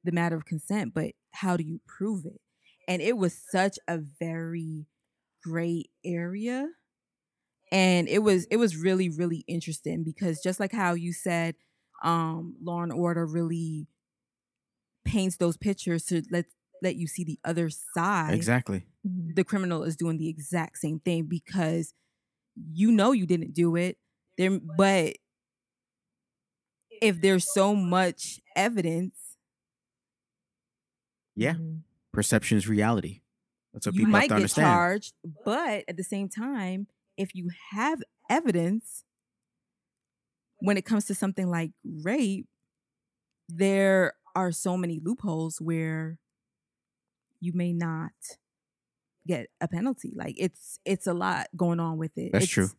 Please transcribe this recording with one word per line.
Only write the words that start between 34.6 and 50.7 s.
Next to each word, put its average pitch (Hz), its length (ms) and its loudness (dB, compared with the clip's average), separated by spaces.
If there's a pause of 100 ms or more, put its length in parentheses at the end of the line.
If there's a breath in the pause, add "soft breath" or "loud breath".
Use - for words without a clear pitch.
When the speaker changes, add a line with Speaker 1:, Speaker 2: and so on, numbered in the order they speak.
Speaker 1:
charged, 175 480 2 (300)
but 226 420 -2
at 170 100 -8
the 185 60 -6
same 196 260 -4
time, 208 600 -6 (280)
if 190 180 -6
you 175 160 -4 (200)
have 240 320 0 (260)
evidence, 214 760 2 (1500)
when 202 180 2
it 185 80 -2
comes 214 220 0
to 202 80 -4
something 190 340 -2
like 165 220 -2 (140)
rape, 196 640 -2 (1000)
there 190 680 4 (200)
are 180 180 0
so 180 240 -2
many 170 260 -2
loopholes 165 580 -4
where 160 580 -4 (1200)
you 175 140 -4
may 175 180 0
not 165 380 -4 (1160)
get 165 220 -4 (120)
a 165 80 -4
penalty. 220 480 -4
Like, - 200 -8
it's, - 480 -6